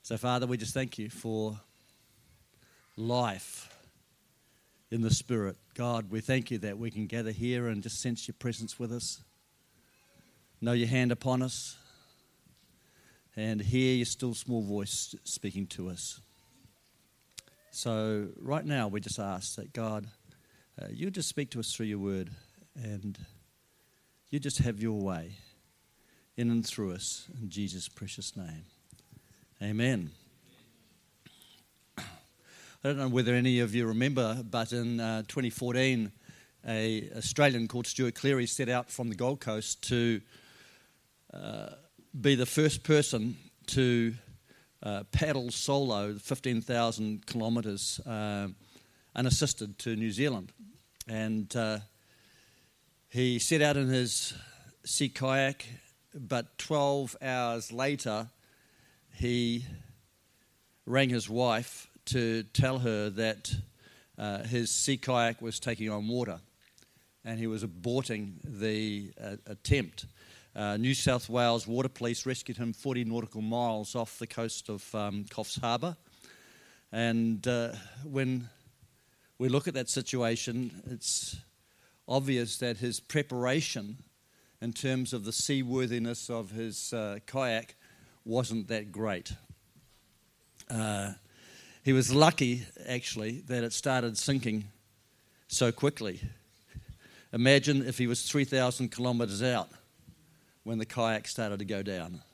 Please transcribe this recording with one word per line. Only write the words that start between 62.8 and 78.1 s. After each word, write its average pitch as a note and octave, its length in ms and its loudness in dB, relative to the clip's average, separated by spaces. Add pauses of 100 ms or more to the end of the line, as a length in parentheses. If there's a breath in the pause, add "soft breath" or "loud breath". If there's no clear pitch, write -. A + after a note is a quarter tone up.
that, G#2+ 440 -2 (640 loud breath)
uh, G#2 260 -4
his A#2 280 0
sea - 240 2
kayak A#2+ 460 2
was A2+ 180 -6
taking A2 300 -2
on G#2 180 -2
water A2+ 320 -2 (840 soft breath)
and A2+ 120 -6
he A2+ 100 -2
was A2 180 -2
aborting G#2 800 -2
the, G#2+ 680 -2 (100)
uh, G#2 140 -8 (100)
attempt. G#2+ 600 0 (500 loud breath)
Uh, G#2 220 0
New B2+ 160 2
South B2+ 360 2
Wales A#2 380 4
Water B2+ 220 0
Police A#2 360 -4
rescued B2+ 320 -4
him A#2 140 -2
forty B2 320 -2
nautical A2+ 380 -4
miles A2 540 -2
off A#2 220 -4
the A#2 100 -8
coast - 420 -6
of, G#2 260 -8
um, G#2 300 -2
Coffs - 340 -6
Harbour. B2 380 0 (920 loud breath)
And, A2+ 540 2
uh, A#2 280 2 (300 loud breath)
when C3 440 -2 (920 soft breath)